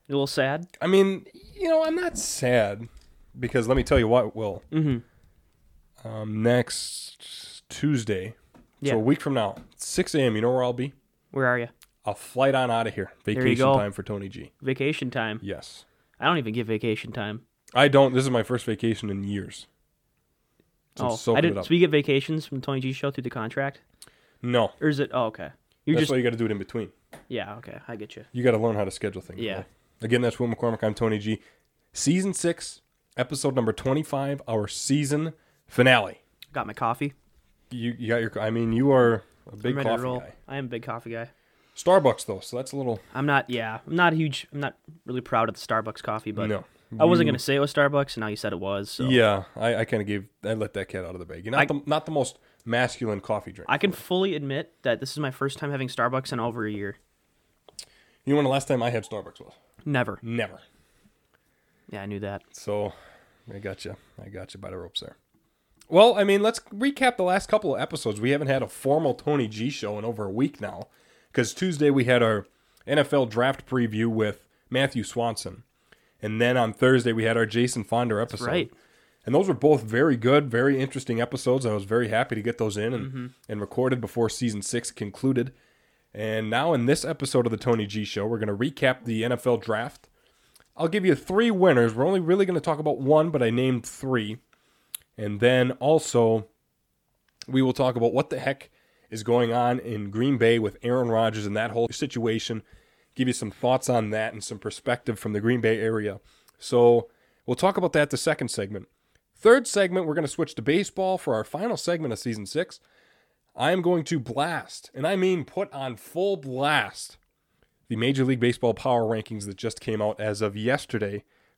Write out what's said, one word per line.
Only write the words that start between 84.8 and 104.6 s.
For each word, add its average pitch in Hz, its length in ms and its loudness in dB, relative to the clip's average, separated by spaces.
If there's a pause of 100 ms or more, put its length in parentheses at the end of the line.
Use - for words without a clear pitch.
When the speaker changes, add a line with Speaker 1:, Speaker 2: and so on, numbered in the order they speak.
Speaker 2:
concluded. 123 600 -2 (600)
And 110 380 -4
now 143 220 2
in 120 140 2
this 151 180 2
episode 131 420 0
of 113 60 -2
the 110 60 -2
Tony 113 280 0
G 104 180 -4
Show, 101 220 -4
we're 113 120 -2
gonna 107 180 -2
recap 131 480 0
the 113 200 -2
N 123 80 0
F 120 140 -4
L 120 120 4
draft. 113 500 -6 (680)
I'll 165 120 0
give 190 180 0
you 170 80 8
three 226 360 2
winners. 139 440 6
We're 131 120 2
only 190 140 2
really 185 260 4
gonna 175 140 0
talk 151 180 -2
about 151 200 0
one, 156 320 4
but 143 120 2
I 113 80 4
named 127 360 0
three. 117 520 -2 (800)
And 104 240 -6
then 127 320 6
also, 120 720 2 (1040)
we 131 120 2
will 127 120 4
talk 127 240 0
about 117 160 2
what 127 180 0
the 131 80 -4
heck - 320 -4 (400)
is 110 120 -8
going 117 300 2
on 120 280 2
in 107 300 -6
Green 127 280 2
Bay 117 200 6
with 107 240 -2
Aaron 123 260 0
Rodgers 110 380 2
and 101 100 -4
that 110 160 -2
whole 117 180 0
situation. 113 720 -2 (540)
Give 127 100 2
you 123 80 2
some 107 160 -6
thoughts 127 380 0
on 113 220 2
that 110 220 -2
and 110 120 -12
some 110 160 -10